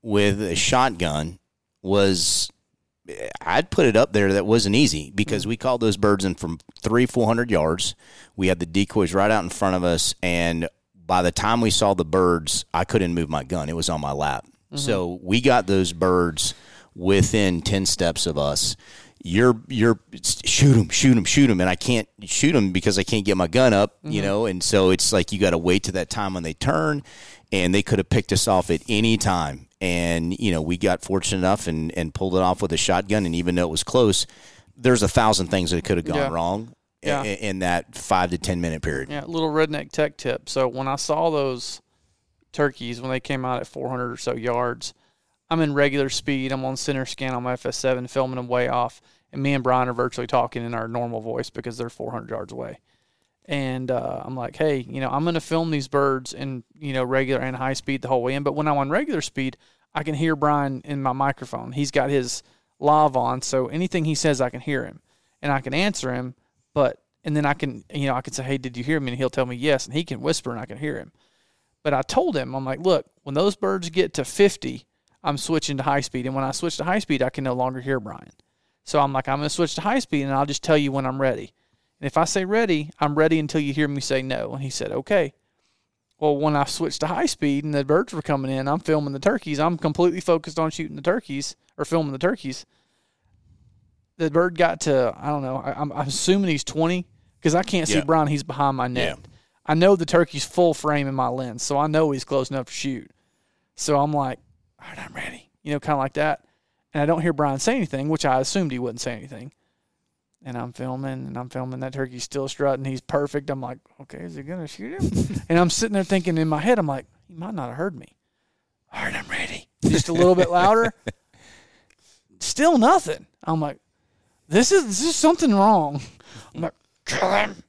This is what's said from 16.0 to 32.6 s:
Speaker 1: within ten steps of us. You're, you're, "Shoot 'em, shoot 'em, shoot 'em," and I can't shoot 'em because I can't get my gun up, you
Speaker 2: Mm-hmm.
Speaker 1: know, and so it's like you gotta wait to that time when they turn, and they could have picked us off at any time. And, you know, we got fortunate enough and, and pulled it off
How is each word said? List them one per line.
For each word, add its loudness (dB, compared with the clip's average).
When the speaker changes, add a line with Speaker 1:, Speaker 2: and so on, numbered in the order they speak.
Speaker 1:
within 2
ten 0
steps 0
of -4
us. -2
You're, 4
you're, 4
"Shoot 4
'em, 4
shoot 6
'em, 0
shoot 4
'em," 4
and 4
I 2
can't -2
shoot 2
'em 4
because 0
I 2
can't 0
get 2
my 2
gun 4
up, 2
you -2
Speaker 2:
Mm-hmm. -
Speaker 1:
know, 0
and -4
so 6
it's 2
like 2
you -4
gotta 4
wait 2
to -4
that -4
time -4
when -6
they -6
turn, -2
and 2
they 4
could 0
have -2
picked 2
us 2
off 4
at 2
any 4
time. -2
And, 0
you 0
know, 0
we -2
got 0
fortunate -2
enough 2
and, -4
and -4
pulled -4
it 4
off 2